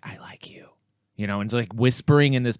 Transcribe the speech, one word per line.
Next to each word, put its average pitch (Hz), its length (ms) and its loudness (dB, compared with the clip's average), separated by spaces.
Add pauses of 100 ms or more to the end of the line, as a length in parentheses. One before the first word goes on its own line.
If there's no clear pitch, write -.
I - 160 -18
like - 320 -20
you. - 180 -20 (480)
You 104 100 -6
know, 101 140 -6
and 101 80 -6
it's, 110 60 -8
like, 120 180 -4
whispering 135 600 2
in 127 80 0
this 120 180 -2